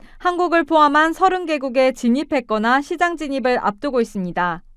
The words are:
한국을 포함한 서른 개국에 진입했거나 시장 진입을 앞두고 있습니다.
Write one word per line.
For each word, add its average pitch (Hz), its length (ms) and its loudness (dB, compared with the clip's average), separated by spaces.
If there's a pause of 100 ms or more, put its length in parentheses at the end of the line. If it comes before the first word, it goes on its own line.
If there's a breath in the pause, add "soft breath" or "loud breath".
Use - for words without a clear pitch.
(180 soft breath)
한국을 339 460 0
포함한 302 480 4
서른 370 320 0
개국에 269 480 0
진입했거나 247 880 0
시장 349 380 -2
진입을 269 420 -2
앞두고 240 400 -2
있습니다. 180 600 -4 (140)